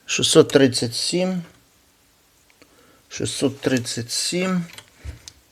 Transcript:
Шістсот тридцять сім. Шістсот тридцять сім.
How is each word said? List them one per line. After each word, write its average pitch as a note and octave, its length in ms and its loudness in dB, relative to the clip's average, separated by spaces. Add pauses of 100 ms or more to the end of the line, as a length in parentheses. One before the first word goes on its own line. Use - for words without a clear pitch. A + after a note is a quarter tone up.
Шістсот D3+ 420 4
тридцять B2 460 4
сім. F3+ 480 -2 (1700)
Шістсот - 500 -4
тридцять A#2+ 500 -4
сім. F3+ 540 -2 (880)